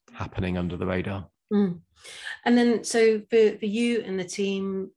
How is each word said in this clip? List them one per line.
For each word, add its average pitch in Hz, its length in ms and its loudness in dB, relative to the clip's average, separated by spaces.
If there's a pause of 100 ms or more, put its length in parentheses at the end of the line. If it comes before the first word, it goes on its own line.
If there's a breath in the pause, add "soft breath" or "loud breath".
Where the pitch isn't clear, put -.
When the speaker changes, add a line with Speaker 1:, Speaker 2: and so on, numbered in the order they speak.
(140)
Speaker 1:
happening 90 440 -4
under 87 200 -4
the 95 80 -4
radar. 92 420 -4 (240)
Speaker 2:
Mm. 196 280 2 (640 loud breath)
And 240 120 6
then, 240 280 2
so 226 440 4
for, 220 280 4
for - 80 -6
you 233 400 0
and 190 120 -6
the 185 60 -4
team, 196 720 -4